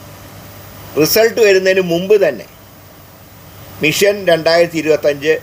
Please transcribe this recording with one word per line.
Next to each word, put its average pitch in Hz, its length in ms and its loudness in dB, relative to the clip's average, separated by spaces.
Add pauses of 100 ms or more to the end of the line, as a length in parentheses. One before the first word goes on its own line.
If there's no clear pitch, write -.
(1000)
റിസൾട്ട് 220 460 0
വരുന്നതിന് 190 440 2
മുമ്പ് 190 340 2
തന്നെ 117 220 -4 (1400)
മിഷൻ 196 320 0 (160)
രണ്ടായിരത്തി 165 520 2
ഇരുപത്തഞ്ച് 151 600 0